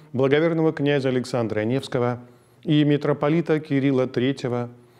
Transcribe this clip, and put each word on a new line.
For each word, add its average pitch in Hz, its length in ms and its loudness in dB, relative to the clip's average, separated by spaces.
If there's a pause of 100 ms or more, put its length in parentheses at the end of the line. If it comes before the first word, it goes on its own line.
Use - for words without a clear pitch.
(140)
благоверного 156 600 2
князя 143 360 0
Александра 120 540 -2
Невского 123 580 -2 (420)
и 151 220 2
митрополита 147 760 0
Кирилла 135 480 0
Третьего 123 640 -4 (280)